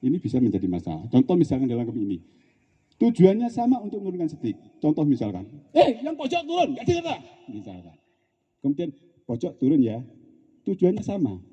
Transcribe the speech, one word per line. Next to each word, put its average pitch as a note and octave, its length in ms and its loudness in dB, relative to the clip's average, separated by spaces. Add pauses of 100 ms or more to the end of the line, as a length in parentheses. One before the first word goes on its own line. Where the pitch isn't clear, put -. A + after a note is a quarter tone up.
Ini C3+ 220 0
bisa B2 160 -2
menjadi G2 320 0
masalah. F2 400 -6
Contoh C3 240 4
misalnya C3+ 400 2
dalam A#2 240 -2
ini, G2 240 -4 (800)
tujuannya A3+ 480 6
sama A#3+ 320 0
untuk G#3+ 160 -8
menurunkan F3+ 320 -4
setik. A#2+ 240 -6 (240)
Contoh D#3 240 0
misalkan, A2 440 0 (280)
Eh, C#4 280 4
yang D#4 120 -6
pojok D4+ 320 -4
turun, E4 280 0
nggak - 120 -10
dengar. E4 320 -2 (320)
Misalkan. F#2+ 460 -16 (680)
Kemudian D3 280 -2 (360)
pojok B2 320 -6
turun C#3 240 2
ya, A2+ 160 0 (640)
tujuannya F#3+ 400 0
sama. E3 360 -4 (140)